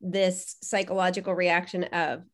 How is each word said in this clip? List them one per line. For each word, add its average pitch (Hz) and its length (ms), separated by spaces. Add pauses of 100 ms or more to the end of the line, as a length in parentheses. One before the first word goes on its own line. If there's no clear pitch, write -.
this 185 640
psychological 190 720
reaction 180 500
of, 160 380 (120)